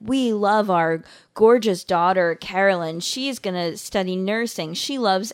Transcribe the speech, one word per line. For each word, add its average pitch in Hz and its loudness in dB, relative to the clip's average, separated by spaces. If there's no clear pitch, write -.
"We 240 0
love 208 2
our 165 0
gorgeous 220 4
daughter, 175 2
Carolyn. 175 0
She's 262 -6
gonna 175 -4
study 185 -4
nursing. 190 -4
She 277 -6
loves 202 0